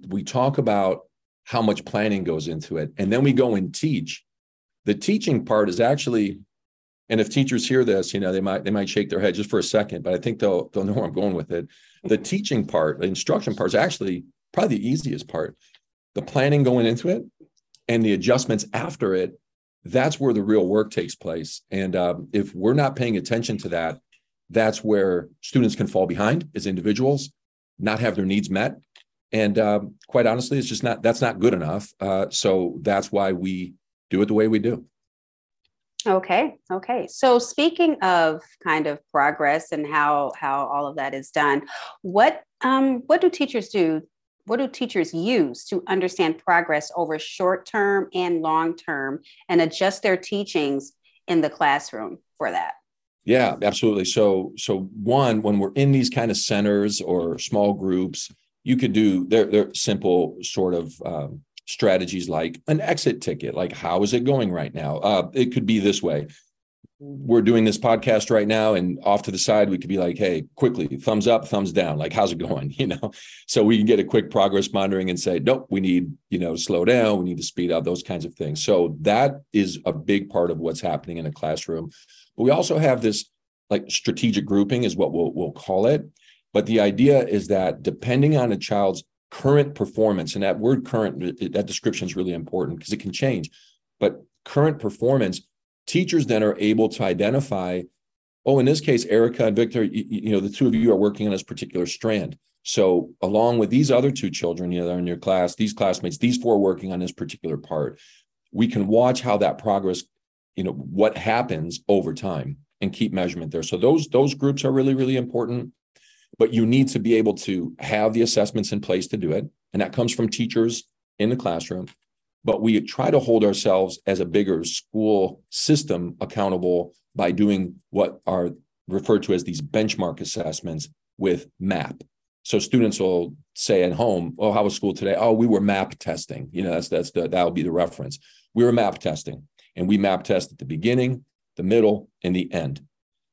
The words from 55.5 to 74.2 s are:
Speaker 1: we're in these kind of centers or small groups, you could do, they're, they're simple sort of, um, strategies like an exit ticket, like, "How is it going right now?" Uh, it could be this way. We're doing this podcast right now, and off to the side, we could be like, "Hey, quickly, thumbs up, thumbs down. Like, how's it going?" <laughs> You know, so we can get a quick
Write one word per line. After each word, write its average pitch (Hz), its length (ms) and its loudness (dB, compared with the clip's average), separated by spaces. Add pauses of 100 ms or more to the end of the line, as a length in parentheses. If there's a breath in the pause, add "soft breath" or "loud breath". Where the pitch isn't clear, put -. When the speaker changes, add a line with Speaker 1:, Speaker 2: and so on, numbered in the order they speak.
Speaker 1:
we're 98 140 -2
in 139 180 4
these 131 180 2
kind 117 220 0
of 104 60 -2
centers 104 640 0
or 87 360 -2
small 104 360 0
groups, 92 580 -4 (320)
you 123 140 2
could 123 160 0
do, 98 340 4
they're, 107 180 6
they're 101 300 2
simple 90 640 0
sort 92 320 -2
of, 82 200 -4 (120)
um, 73 360 -8 (260)
strategies 92 600 0
like 85 400 -4
an 156 140 2
exit 165 400 -2
ticket, 69 320 -6
like, 87 180 -4
"How 90 300 -2
is 104 140 2
it 120 80 0
going 127 280 2
right 78 220 -6
now?" 76 240 -4
Uh, 92 360 0
it - 200 0
could 104 140 -2
be 110 100 2
this 98 240 2
way. 73 240 -2 (720)
We're 139 460 0
doing 113 200 6
this 107 140 2
podcast 113 540 2
right 107 160 4
now, 110 260 2
and 90 300 0
off 101 200 4
to - 80 -6
the 95 60 -6
side, 104 320 4
we 95 80 0
could 87 100 -10
be 95 120 0
like, 87 180 -2
"Hey, 87 280 0 (100)
quickly, 120 320 0
thumbs 104 400 -2
up, 113 200 2
thumbs 98 240 -2
down. 80 280 0
Like, 78 120 -4
how's 92 200 2
it 85 80 -8
going?" 71 360 -6
<laughs> - 40 -6
You - 80 -2
know, 101 240 -6 (340 loud breath)
so - 180 2
we 110 140 6
can 107 80 4
get 110 140 6
a 98 40 0
quick - 280 0